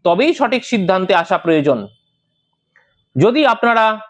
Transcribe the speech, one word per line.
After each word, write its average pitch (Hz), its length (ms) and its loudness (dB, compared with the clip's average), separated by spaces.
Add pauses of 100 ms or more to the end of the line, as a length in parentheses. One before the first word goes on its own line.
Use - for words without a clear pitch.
তবেই 208 300 2
সঠিক 247 300 -2
সিদ্ধান্তে 190 500 -2
আসা 175 240 0
প্রয়োজন। 151 400 0 (1400)
যদি 247 240 2
আপনারা 226 640 0